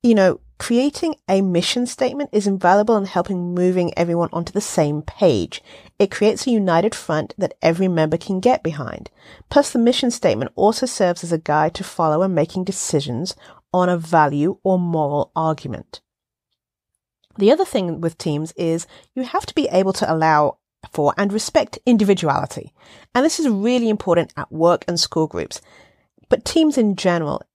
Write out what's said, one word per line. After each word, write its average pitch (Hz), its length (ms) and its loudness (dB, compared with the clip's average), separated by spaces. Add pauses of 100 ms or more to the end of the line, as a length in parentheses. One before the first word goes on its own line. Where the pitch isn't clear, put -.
You 233 120 6
know, 190 240 4 (180)
creating 285 580 -2 (140)
a 196 120 4
mission 190 440 0
statement 262 480 -4
is 202 140 2
invaluable 196 500 2
in 196 80 0
helping 180 480 -4
moving 180 420 0
everyone 170 380 0
onto 170 180 -6
the 208 100 -2
same 151 420 -2
page. 120 580 0 (380)
It 202 100 2
creates - 380 0
a 247 40 0
united 185 440 2
front 156 420 -6
that 185 240 -2
every 170 260 0
member 165 300 0
can 185 220 -4
get - 240 0
behind. - 480 -10 (400)
Plus, 285 200 2
the 254 60 -2
mission 240 320 2
statement 143 460 -2
also 220 320 2
serves 180 360 -2
as 170 80 -6
a 165 60 0
guide 156 380 0
to 190 80 -10
follow 156 360 -2
when 190 140 0
making 165 300 -2
decisions 147 720 -4 (360)
on 180 180 2
a 180 80 0
value 160 640 2
or 185 160 2
moral 156 560 -2
argument. 156 680 -6 (1400)
The 208 140 6
other 359 140 4
thing 175 360 -4
with 165 160 -4
teams 156 360 -4
is 165 340 -2 (260)
you 254 80 -6
have 330 240 -4
to - 80 -12
be 294 180 0
able 190 220 2
to - 180 -2
allow 160 460 2 (340)
for 147 240 0
and 202 160 -2
respect - 540 -2
individuality. 196 880 2 (400)
And 254 100 2
this 320 160 0
is 302 80 0
really 226 420 2
important 170 460 0
at - 160 -10
work 165 360 2
and 170 120 -2
school 160 280 -2
groups, - 340 -8 (680)
but - 160 0
teams 311 320 0
in 214 200 0
general. 170 480 -2 (120)